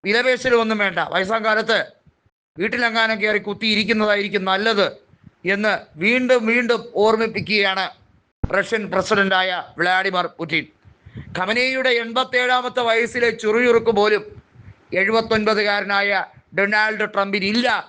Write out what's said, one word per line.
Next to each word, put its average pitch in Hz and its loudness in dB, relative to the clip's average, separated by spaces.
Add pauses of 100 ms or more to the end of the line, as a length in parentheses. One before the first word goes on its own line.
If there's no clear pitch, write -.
വിലപേശലും 247 2
ഒന്നും 220 -2
വേണ്ട. 180 -2 (140)
വയസ്സാം 190 0
കാലത്ത് 220 0 (800)
വീട്ടിലെങ്ങാനും 226 0
കയറി 214 0
കുത്തിയിരിക്കുന്നതായിരിക്കും 208 0
നല്ലത് 202 2 (680)
എന്ന് 208 0 (300)
വീണ്ടും 247 2 (100)
വീണ്ടും 233 0 (220)
ഓർമ്മിപ്പിക്കുകയാണ് 202 0 (720)
റഷ്യൻ 214 0
പ്രസിഡന്റായ 190 2 (300)
വ്ളാഡിമിർ 185 0 (100)
പുടിൻ. 160 -4 (720)
ഖമനേയുടെ 254 0 (120)
എൺപത്തേഴാമത്തെ 247 0
വയസ്സിലെ 233 2 (120)
ചുറുചുറുക്ക് 226 2
പോലും 208 4 (760)
എഴുപത്തൊൻപതുകാരനായ 208 0 (480)
ഡൊണാൾഡ് 214 0
ട്രംപിനില്ല 202 0 (220)